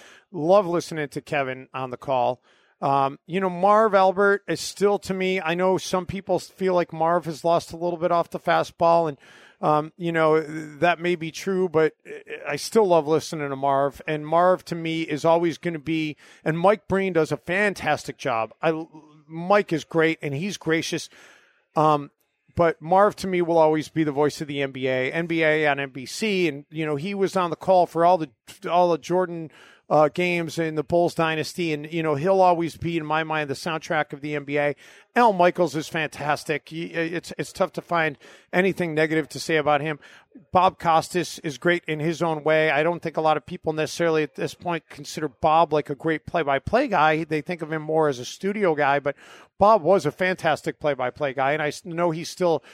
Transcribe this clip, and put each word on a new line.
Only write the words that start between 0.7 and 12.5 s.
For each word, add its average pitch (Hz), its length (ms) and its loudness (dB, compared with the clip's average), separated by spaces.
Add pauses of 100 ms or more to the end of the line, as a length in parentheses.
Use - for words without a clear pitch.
to 147 120 -10
Kevin 131 520 -6
on 131 160 -8
the 123 80 -10
call. 123 440 0 (400)
Um, 139 440 2
you 170 140 -4
know, 190 100 0
Marv 202 440 4
Albert 196 540 4
is 170 140 -4
still, 202 380 0
to - 140 -6
me, 185 280 -2
I 165 140 -2
know 185 220 2
some 185 280 -4
people 185 340 -4
feel - 340 -2
like 175 200 0
Marv 165 320 0
has 160 180 -8
lost 170 300 0
a 165 40 -12
little 175 200 -2
bit 165 140 -2
off 170 180 0
the 170 100 -10
fastball, 165 720 2
and, 139 80 -8 (440)
um, 151 360 0
you 170 140 -4
know, 160 300 4
that 156 580 -2
may 175 160 -2
be 160 160 -6
true, 185 380 -2
but 156 240 2 (540)
I 147 100 -4